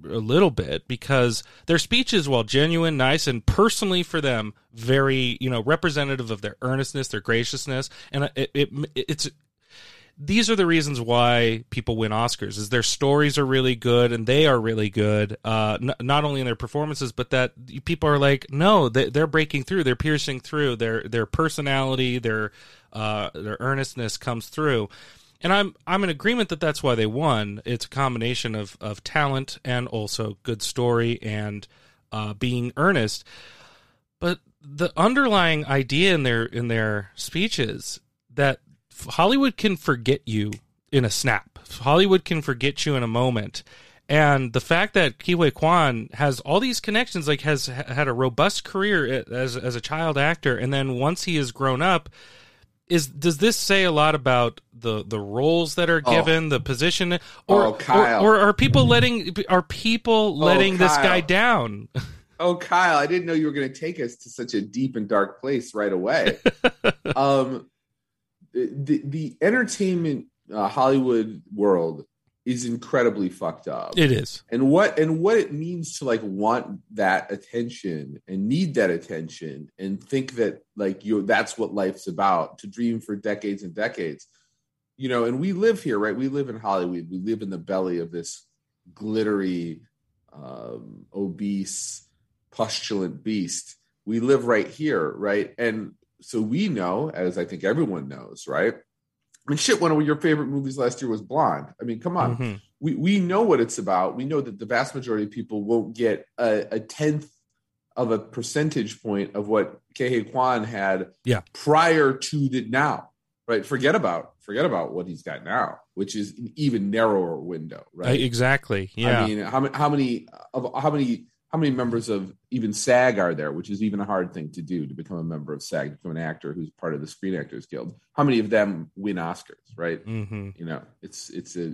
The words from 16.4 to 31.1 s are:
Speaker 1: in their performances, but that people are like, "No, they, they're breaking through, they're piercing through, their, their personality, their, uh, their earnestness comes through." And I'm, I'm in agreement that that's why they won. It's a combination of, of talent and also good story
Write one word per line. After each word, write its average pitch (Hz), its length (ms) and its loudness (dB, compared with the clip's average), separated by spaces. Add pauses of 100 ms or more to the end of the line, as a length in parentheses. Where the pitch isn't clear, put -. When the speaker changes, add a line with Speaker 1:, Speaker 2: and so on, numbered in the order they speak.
Speaker 1:
in 131 40 -4
their 120 120 -2
performances, 147 560 -6
but - 180 -6
that 127 220 0 (320)
people 160 240 -2
are 147 100 4
like, 139 320 4
"No, 165 380 4
they, 120 220 2
they're 151 180 2
breaking 151 340 0
through, 185 220 -2
they're 127 100 2
piercing 143 460 -2
through, 143 340 -2
their, 113 300 -2
their 113 200 -2
personality, 135 920 0
their, 110 320 -2 (420)
uh, 107 400 -4
their 104 280 -8
earnestness 127 560 -4
comes 113 320 -6
through." 131 400 0 (520)
And 180 120 0
I'm, 202 240 0 (100)
I'm 190 160 0
in 185 80 0
agreement 214 380 0
that 160 100 -6
that's 151 240 -2
why 127 140 2
they 110 100 2
won. 107 580 0
It's 120 200 -4
a - 40 -10
combination 120 680 -2
of, 104 240 -10
of 104 240 -10
talent 135 600 -2
and 123 220 -2
also 107 560 -6
good 113 200 -6
story 120 600 0